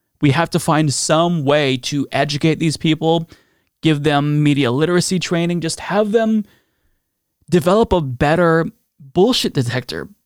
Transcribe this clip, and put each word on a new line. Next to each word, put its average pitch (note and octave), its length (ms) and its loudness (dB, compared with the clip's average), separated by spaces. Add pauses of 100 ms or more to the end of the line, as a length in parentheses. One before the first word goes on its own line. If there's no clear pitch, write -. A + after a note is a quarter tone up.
(220)
We C#3+ 100 4
have E3 200 0
to F3 80 0
find D3+ 340 0
some E3 520 0
way C#3 320 2
to C#3 340 -4
educate D3 440 0
these D3+ 220 -2
people, D#3+ 520 0 (520)
give D3+ 220 2
them D3 400 0
media C#3 280 2
literacy E3+ 480 0
training, E3+ 420 -2
just D#3+ 200 -6
have G3+ 300 -2
them A3 320 2 (1040)
develop F3+ 440 2
a F3+ 80 2
better D#3+ 640 0 (340)
bullshit F3+ 540 0
detector. A#2+ 560 -4 (160)